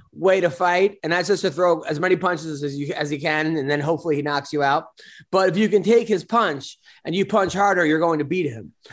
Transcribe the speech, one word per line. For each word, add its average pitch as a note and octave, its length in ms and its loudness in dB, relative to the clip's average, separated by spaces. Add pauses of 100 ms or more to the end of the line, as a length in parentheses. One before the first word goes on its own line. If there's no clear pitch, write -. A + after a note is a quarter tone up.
(120)
way F#3 280 2
to E3+ 100 2
fight, F3+ 520 0
and D#3+ 100 -2
that's F3 140 0
just F#3+ 160 0
to F#3+ 80 0
throw D#3+ 300 2
as D3+ 180 -4
many F3+ 180 2
punches D#3 460 -4
as C#3+ 160 -6
you, C#3+ 160 -6
as D3 160 -4
he D3 80 -6
can, D#3 380 -2
and C#3 120 -4
then D3 120 0
hopefully D#3 340 -2
he C#3+ 80 -4
knocks C#3+ 300 -4
you D3 100 -2
out. C#3+ 220 2 (480)
But F#3+ 160 4
if E3+ 80 0
you G#3+ 120 2
can F#3+ 140 4
take A#3 240 4
his G3+ 160 -2
punch F#3 560 -2 (260)
and D#3 100 -4
you F#3+ 120 0
punch G3 280 0
harder, F#3+ 300 2
you're D#3 140 2
going E3 220 0
to D3 40 -2
beat E3 220 -4
him, A2+ 260 -10 (200)